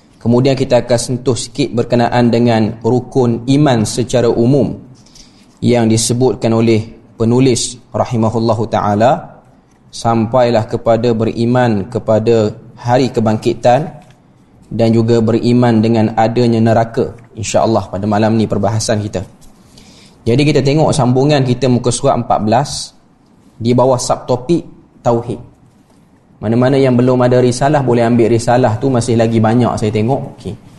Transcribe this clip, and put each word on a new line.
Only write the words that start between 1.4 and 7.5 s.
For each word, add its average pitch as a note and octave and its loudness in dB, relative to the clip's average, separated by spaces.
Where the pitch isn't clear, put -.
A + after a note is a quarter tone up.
berkenaan A#2 0
dengan A#2 0
rukun A#2 -2
iman C3+ 2
secara A#2+ -2
umum A#2 0
yang A#2 2
disebutkan A2+ 0
oleh A2+ 0
penulis A#2+ 0